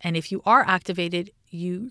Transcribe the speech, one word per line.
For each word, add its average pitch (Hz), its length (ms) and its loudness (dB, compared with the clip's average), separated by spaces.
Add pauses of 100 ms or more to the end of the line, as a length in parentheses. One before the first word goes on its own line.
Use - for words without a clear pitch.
And 165 160 -2
if 160 160 -4
you 190 120 -4
are 233 220 6
activated, 175 640 -2 (180)
you 180 420 -6